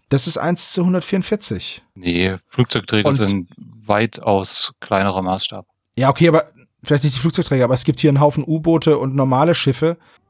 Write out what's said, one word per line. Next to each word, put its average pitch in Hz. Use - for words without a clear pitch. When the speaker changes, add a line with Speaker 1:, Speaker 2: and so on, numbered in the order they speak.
Speaker 1:
das 139
ist 165
eins -
zu 175
hundertvierundvierzig. 180
Speaker 2:
Nee, 90
Flugzeugträger 110
Speaker 1:
Und 139
Speaker 2:
sind 98
weitaus 107
kleinerer 98
Maßstab. 92
Speaker 1:
Ja, 135
okay, 170
aber 156
vielleicht 143
nicht 139
die -
Flugzeugträger, 143
aber 123
es 123
gibt 151
hier 156
einen 139
Haufen 147
U-Boote 160
und 135
normale 135
Schiffe. 160